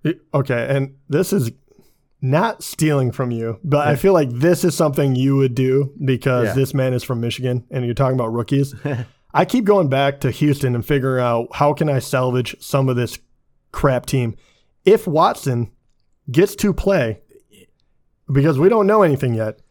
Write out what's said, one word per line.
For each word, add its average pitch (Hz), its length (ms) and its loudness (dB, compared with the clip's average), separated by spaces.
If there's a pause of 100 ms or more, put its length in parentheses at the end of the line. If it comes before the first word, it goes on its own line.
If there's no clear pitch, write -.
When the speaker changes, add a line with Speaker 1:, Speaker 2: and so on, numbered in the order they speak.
Speaker 1:
Y-, 311 80 -2 (200)
okay, 127 360 -2
and 139 260 -2 (140)
this 180 240 0
is 123 180 0 (680)
not 170 420 0
stealing 139 480 -2
from 123 180 -6
you, 113 340 -6
but 147 240 0
I 147 40 2
Speaker 2:
Yeah. 143 60 0
Speaker 1:
feel 190 160 2
like 151 180 2
this 165 320 2
is 170 100 2
something 143 420 0
you 135 200 2
would 135 180 2
do 131 400 0 (100)
because 127 440 0
Speaker 2:
Yeah. 104 60 -2
Speaker 1:
this 135 200 0
man 131 200 0
is 123 100 -4
from 120 160 -6
Michigan, 123 500 -4
and 127 160 -4
you're 120 80 -4
talking 131 240 0
about 113 160 -2
rookies. 139 400 -2 (300)
Speaker 2:
<laughs> - 300 -20
Speaker 1:
I 180 120 2
keep 240 200 -2
going 190 240 2
back 139 320 0
to 127 100 0
Houston 139 440 0
and 113 100 -2
figuring 131 380 0
out 117 320 -2
how 147 180 2
can 151 160 -2
I 135 100 0
salvage 127 600 -2
some 135 300 0
of 123 60 0
this 120 240 -4 (520)
crap 131 340 0
team. 123 300 -2 (500)
If 220 220 4
Watson 139 640 0 (600)
gets 170 260 2
to 202 160 0
play, 160 460 0 (1120)
because 139 280 2
we 175 100 6
don't 214 180 4
know 214 160 4
anything 135 300 2
yet 110 260 -4 (120)